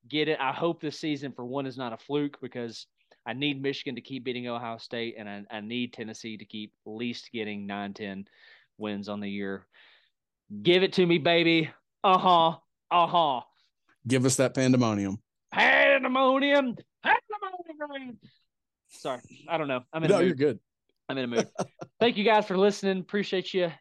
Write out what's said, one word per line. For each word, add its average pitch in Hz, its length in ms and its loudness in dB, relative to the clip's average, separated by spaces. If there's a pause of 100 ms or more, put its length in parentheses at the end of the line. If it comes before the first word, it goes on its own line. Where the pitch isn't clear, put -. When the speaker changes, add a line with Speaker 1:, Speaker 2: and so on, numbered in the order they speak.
Speaker 1:
get 147 200 0
it. 156 120 0
I 135 120 0
hope 165 280 -2
this 147 180 -6
season, 143 360 -6
for 123 100 -12
one, 135 220 -6
is 127 100 -8
not 127 160 -6
a 113 60 -8
fluke, 143 420 -4
because 120 460 -10 (400)
I 117 60 -6
need 139 280 -2
Michigan 135 360 -6
to 120 40 -10
keep 131 240 -12
beating 123 220 -6
Ohio 117 320 -8
State, 117 400 -8
and 107 100 -12
I, 101 220 -12
I 110 100 -10
need 120 320 -6
Tennessee 110 460 -12
to 104 60 -18
keep 107 280 -14 (140)
at 107 60 -12
least 120 400 -10
getting 104 340 -8
nine, 101 260 -8
ten 98 340 -10 (520)
wins 101 300 -6
on 104 120 -6
the 101 80 -8
year. 98 380 -8 (960)
Give 175 220 4
it 185 100 0
to 185 100 4
me, 170 140 4
baby. 165 520 4 (340)
Uh-huh. 180 500 6 (360)
Uh-huh. 165 500 4 (680)
Speaker 2:
Give 127 180 2
us 131 120 4
that 127 180 4
pandemonium. 113 680 2 (320)
Speaker 1:
Pandemonium. 269 1200 4 (260)
Pandemonium. 330 1160 -4 (720)
Sorry. 127 300 -8 (280)
I 165 100 -2
don't 151 100 -2
know. 131 140 -2 (100)
I'm 160 120 -4
in 156 60 2
a 202 40 8
Speaker 2:
No, 190 60 4
Speaker 1:
mood. 175 80 4
Speaker 2:
you're 165 80 0
good. 131 240 0 (480)
Speaker 1:
I'm 135 100 -6
in 131 60 -4
a - 40 -4
mood. 117 200 0 (260)
<laughs> - 260 -20
Thank 240 160 2
you 208 80 -2
guys 214 220 4
for 185 100 -2
listening. 196 440 2
Appreciate 185 520 -4
you. 175 280 0